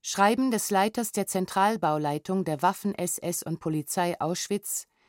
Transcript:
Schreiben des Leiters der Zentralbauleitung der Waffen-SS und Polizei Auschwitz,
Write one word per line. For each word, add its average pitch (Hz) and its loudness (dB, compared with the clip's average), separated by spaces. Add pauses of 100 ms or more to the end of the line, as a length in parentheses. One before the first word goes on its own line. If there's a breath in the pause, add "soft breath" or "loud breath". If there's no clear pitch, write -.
Schreiben 233 2
des 214 -2
Leiters 208 2
der 196 -2
Zentralbauleitung 185 0
der 151 0
Waffen-SS 180 -2
und 160 -4
Polizei 165 0
Auschwitz, - -4 (200)